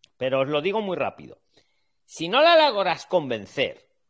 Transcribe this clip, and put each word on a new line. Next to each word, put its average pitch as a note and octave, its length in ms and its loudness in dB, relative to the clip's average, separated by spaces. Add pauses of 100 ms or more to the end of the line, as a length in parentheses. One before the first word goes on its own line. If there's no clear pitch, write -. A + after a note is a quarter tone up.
(160)
Pero C3 260 -2
os C3+ 60 -4
lo D3 140 -2
digo G3 180 -4
muy F#3+ 160 -6
rápido. - 440 -8 (640)
Si - 240 -10
no A#3 120 2
la E4+ 160 6
logras G#3 500 2
convencer, B2 840 -4 (220)